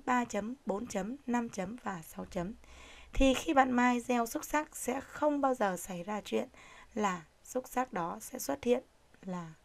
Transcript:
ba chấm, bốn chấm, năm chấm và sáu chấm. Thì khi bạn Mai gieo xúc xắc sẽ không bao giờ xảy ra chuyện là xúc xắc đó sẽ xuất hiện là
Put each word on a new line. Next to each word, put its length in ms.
ba 180
chấm, 300
bốn 200
chấm, 300
năm 220
chấm 340
và 200
sáu 220
chấm. 300
Thì 220
khi 200
bạn 180
Mai 280
gieo 260
xúc 180
xắc 320
sẽ 240
không 400
bao 140
giờ 220
xảy 260
ra 220
chuyện 240
là 300
xúc 240
xắc 240
đó 280
sẽ 180
xuất 260
hiện 180
là 300